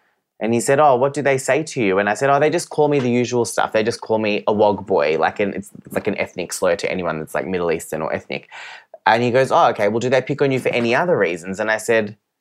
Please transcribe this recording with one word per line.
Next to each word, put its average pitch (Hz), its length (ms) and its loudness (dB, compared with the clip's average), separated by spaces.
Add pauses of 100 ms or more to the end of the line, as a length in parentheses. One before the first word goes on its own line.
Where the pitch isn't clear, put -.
(400)
And 110 120 -2
he 120 60 2
said, 139 220 2
"Oh, 147 160 6
what 131 180 2
do 143 80 -4
they 135 160 2
say 135 240 0
to 156 180 -6
you?" 95 200 2
And 104 100 0
I 107 40 0
said, 139 160 0
"Oh, 143 100 4
they 156 100 4
just 165 200 -2
call 151 180 2
me 147 100 2
the 127 100 0
usual 120 360 2
stuff. - 260 -4
They 107 140 2
just - 160 -4
call 110 180 -2
me 104 300 0
a 113 40 4
wog 104 320 2
boy. 78 340 2
Like, 82 200 0
an, 101 160 -2
it's, - 160 -10 (160)
it's - 80 -10
like - 140 -4
an 98 100 -2
ethnic - 340 -8
slur 90 220 0
to - 160 -4
anyone 82 300 -4
that's, 76 160 -8
like, 71 100 -4
Middle 87 240 -2
Eastern 80 320 -4
or - 100 -4
ethnic." - 360 -8 (580)
And 113 160 4
he 123 80 2
goes, 131 220 2
"Oh, 156 160 4
okay. 110 180 0
Well, 110 140 0
do 123 100 -2
they 131 100 2
pick 143 220 -4
on 139 80 2
you 131 80 0
for 120 120 -2
any 120 260 0
other 175 200 2
reasons?" 90 440 -2
And 107 100 -2
I 110 60 0
said, 107 400 0 (240)